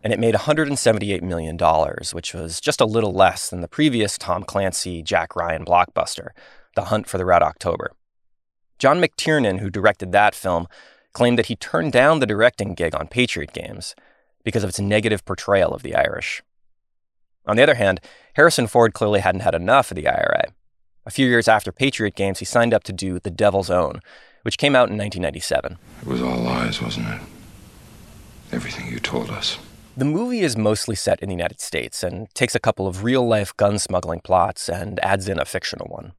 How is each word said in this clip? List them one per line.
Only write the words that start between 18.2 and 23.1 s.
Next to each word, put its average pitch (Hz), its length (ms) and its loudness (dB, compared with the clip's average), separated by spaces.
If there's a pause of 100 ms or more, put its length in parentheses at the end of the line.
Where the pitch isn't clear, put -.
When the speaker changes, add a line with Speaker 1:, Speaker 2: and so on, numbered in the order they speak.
Speaker 1:
Harrison 147 320 4
Ford 113 260 4
clearly 104 280 2
hadn't 92 200 0
had 85 140 2
enough 107 360 4
of - 40 -10
the 76 120 -4
I 65 80 2
R 50 300 0
A. - 80 -10 (540)
A - 40 -14
few 135 160 2
years 117 220 4
after 110 240 4
Patriot 123 420 -2
Games, 98 240 -2
he - 60 -8
signed 117 300 2
up 104 100 2
to - 80 -10
do 92 260 -6